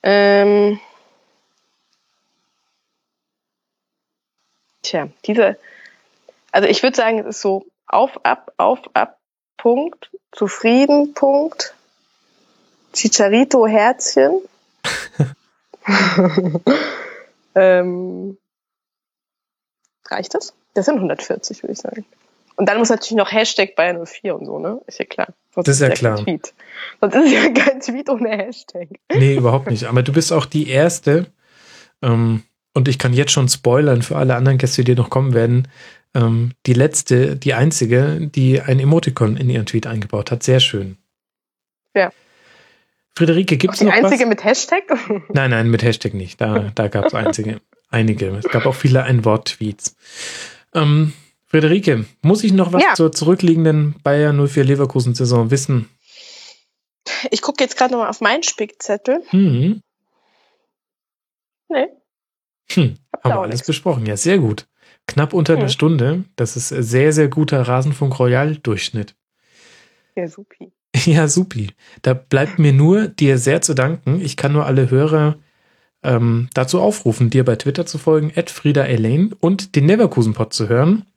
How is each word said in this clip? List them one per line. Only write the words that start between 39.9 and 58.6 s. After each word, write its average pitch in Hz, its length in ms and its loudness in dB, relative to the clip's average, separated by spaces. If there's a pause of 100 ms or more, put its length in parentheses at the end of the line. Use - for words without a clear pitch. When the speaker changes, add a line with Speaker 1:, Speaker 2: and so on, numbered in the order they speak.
Speaker 2:
hat. 113 120 -6
Sehr 131 180 2
schön. 98 380 -4 (960)
Speaker 1:
Ja. 185 180 0 (1080)
Speaker 2:
Friederike, 165 380 2
gibt's 185 200 -2
Speaker 1:
Auch - 20 -10
die 208 80 4
Speaker 2:
noch 190 80 4
Speaker 1:
einzige 254 300 2
Speaker 2:
was? 233 40 0
Speaker 1:
mit 208 160 -2
Hashtag? 302 380 0 (260)
<laughs> 202 240 -8
Speaker 2:
Nein, 135 180 2
nein, 117 200 0
mit 113 120 0
Hashtag 117 300 -2
nicht. 95 260 -12
Da, 107 360 -2
da 107 140 -2
gab's 101 260 -2
einzige, 110 480 -4 (260)
einige. 107 480 0
Es 104 100 -10
gab - 200 -2
auch 135 80 0
viele 131 300 2
Ein-Wort-Tweets. 110 920 -2 (760)
Ähm, 151 400 2 (320)
Friederike, 156 580 2 (160)
muss 214 240 2
ich 202 80 2
noch 180 220 2
was 233 80 4
Speaker 1:
Ja. 370 100 4
Speaker 2:
zur 160 200 2
zurückliegenden 160 880 2
Bayer 147 320 2
null 143 140 2
vier 139 160 0
Leverkusen-Saison 123 840 0
wissen? 135 380 -2 (1400)
Speaker 1:
Ich 220 100 -2
gucke 277 240 -2
jetzt - 140 -8
gerade 254 140 2
nochmal 233 180 -2
auf - 100 -10
meinen 240 220 0
Spickzettel. 226 800 -4 (100)